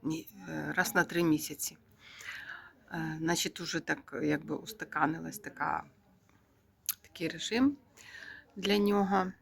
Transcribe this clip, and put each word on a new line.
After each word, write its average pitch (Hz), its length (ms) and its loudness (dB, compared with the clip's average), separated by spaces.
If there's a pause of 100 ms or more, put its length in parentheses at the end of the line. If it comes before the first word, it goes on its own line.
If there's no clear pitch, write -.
мі-, 160 240 -4 (220)
е, 156 280 -6
раз 180 180 2
на 175 100 6
три - 180 0
місяці. 151 540 2 (1160)
Е, 160 260 -2
значить, 170 420 0
уже 170 200 -2
так, - 420 -4
якби 151 340 0
устаканилась 160 800 -2
така, 156 440 -2 (1200)
такий - 260 -6
режим 240 480 2 (800)
для 202 220 4
нього. 196 640 4